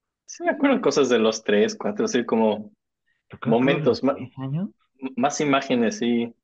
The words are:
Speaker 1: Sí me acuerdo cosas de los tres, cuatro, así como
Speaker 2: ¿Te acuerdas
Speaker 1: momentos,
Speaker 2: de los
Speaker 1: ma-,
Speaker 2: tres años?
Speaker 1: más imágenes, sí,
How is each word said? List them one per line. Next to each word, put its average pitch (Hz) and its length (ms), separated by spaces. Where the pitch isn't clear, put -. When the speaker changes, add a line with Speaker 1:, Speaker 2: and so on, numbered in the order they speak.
Speaker 1:
Sí - 180
me 339 80
acuerdo 285 280
cosas 135 280
de 120 100
los 110 260
tres, 104 320
cuatro, 107 300
así 117 200
como 107 460
Speaker 2:
¿Te - 80
acuerdas 123 280
Speaker 1:
momentos, 139 380
Speaker 2:
de - 0
los - 20
Speaker 1:
ma-, 135 120
Speaker 2:
tres 131 220
años? 139 300
Speaker 1:
más 139 240
imágenes, 135 580
sí, 117 460